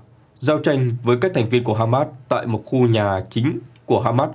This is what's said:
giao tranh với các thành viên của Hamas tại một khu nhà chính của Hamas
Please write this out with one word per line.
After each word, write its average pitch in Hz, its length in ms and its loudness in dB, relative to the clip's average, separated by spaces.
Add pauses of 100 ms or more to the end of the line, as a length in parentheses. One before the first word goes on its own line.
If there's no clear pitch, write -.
(360)
giao 151 220 0
tranh 131 440 0
với 120 180 2
các 190 140 0
thành 113 140 0
viên 120 160 0
của 113 100 -2
Hamas 117 340 0 (200)
tại 123 180 -2
một 110 180 -4
khu 127 220 2
nhà 101 440 0
chính 135 280 -2 (280)
của 110 140 2
Hamas 127 340 2